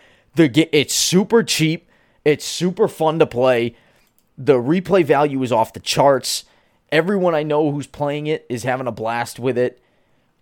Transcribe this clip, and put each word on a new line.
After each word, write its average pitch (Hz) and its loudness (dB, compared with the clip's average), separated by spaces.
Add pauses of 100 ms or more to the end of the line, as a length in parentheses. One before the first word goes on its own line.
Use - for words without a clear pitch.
(340)
The 165 4
ga-, 151 0
it's 147 0
super 202 2
cheap. 160 -2 (360)
It's 147 0
super 185 -2
fun 160 -2
to 151 4
play. 120 0 (640)
The 139 2
replay 165 2
value 139 0
is 120 -2
off 113 0
the - -16
charts. - 0 (480)
Everyone 175 0
I 151 0
know 151 0
who's 143 -8
playing 147 -6
it 151 -6
is 117 -6
having 127 -4
a 117 -4
blast 113 -6
with 120 -2
it. 127 -2 (600)